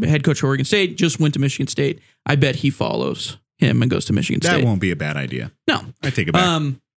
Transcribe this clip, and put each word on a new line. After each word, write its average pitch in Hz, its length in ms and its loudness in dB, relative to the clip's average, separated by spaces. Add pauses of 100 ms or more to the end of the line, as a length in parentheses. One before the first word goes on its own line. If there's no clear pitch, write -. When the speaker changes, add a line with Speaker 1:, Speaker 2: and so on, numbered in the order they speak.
Speaker 1:
head 151 200 2
coach 151 160 2
of - 60 -4
Oregon 135 200 0
State, 196 320 0
just 170 220 2
went 151 140 2
to 156 60 -4
Michigan 139 280 0
State. - 320 -2 (280)
I 147 80 2
bet 135 220 2
he 135 120 2
follows - 680 -4 (200)
him 73 240 4
and - 80 2
goes - 160 -2
to 98 80 -2
Michigan - 280 0
Speaker 2:
That 170 120 2
Speaker 1:
State. - 120 2
Speaker 2:
won't 101 160 2
be 92 100 0
a 82 40 -2
bad 76 220 -4
idea. 64 340 -6 (160)
Speaker 1:
No. - 160 0 (200)
Speaker 2:
I 139 80 -2
take - 160 -2
it 165 60 -4
back. 180 120 2
Speaker 1:
Um, 151 340 -2 (180)